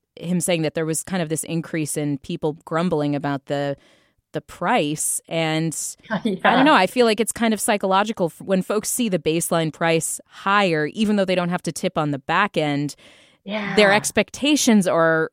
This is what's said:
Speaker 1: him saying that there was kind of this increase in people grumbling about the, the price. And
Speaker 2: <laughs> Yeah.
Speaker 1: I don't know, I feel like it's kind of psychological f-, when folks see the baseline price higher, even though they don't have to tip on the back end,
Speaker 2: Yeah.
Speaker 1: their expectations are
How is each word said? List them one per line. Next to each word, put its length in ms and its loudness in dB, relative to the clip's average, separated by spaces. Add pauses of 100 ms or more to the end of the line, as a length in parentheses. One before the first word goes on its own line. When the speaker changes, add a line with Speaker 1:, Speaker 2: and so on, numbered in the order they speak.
(160)
Speaker 1:
him 240 -2
saying 220 0
that 120 -2
there 120 -2
was 160 -2
kind 180 -4
of 80 -4
this 160 -4
increase 540 -4
in 200 -2
people 360 -6 (100)
grumbling 500 0
about 320 -4
the, 300 -4 (560)
the 80 -8
price. 880 -2
And 480 -2 (320)
Speaker 2:
<laughs> 160 -4
Yeah. 200 -2
Speaker 1:
I 120 4
don't 80 4
know, 100 6
I 120 6
feel 180 2
like 160 2
it's 120 -2
kind 200 0
of 80 -2
psychological 680 0
f-, 140 -12
when 220 0
folks 260 -2
see 220 -2
the 80 2
baseline 560 0
price 520 0
higher, 600 0
even 300 0
though 100 2
they 80 0
don't 160 0
have 140 -2
to 80 -2
tip 260 -4
on 140 0
the 60 -4
back 380 0
end, 400 -2 (480)
Speaker 2:
Yeah. 320 -6
Speaker 1:
their 160 6
expectations 960 2
are 460 2